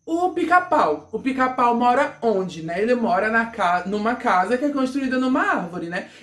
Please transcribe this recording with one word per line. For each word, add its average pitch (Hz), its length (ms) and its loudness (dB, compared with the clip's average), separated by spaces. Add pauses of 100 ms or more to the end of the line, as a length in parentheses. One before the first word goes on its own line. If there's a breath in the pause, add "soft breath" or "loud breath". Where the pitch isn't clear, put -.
o 339 260 0
pica-pau. 302 800 0
O 220 60 -6
pica-pau 254 580 0
mora 247 440 2
onde, 185 400 -2
né? 170 200 -4
Ele 240 120 2
mora 220 360 2
na 226 160 2
ca-, 180 400 0
numa 208 300 -2
casa 214 420 2
que 294 80 -2
é 285 40 0
construída 262 480 -2
numa 262 240 0
árvore, 180 460 -4
né? 185 220 -8 (140 loud breath)